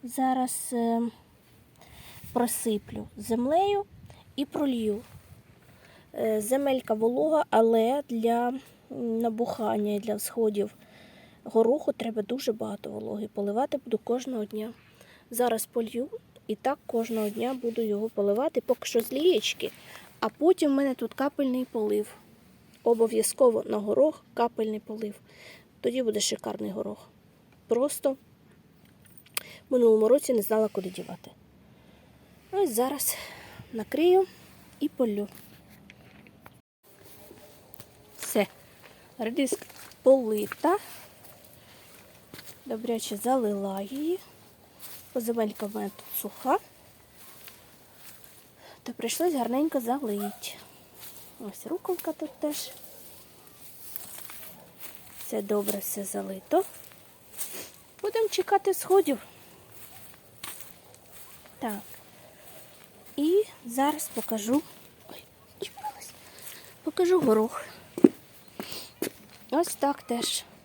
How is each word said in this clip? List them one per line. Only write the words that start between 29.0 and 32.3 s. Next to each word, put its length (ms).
в 40
минулому 360
році 240
не 100
знала, 260
куди 220
дівати. 400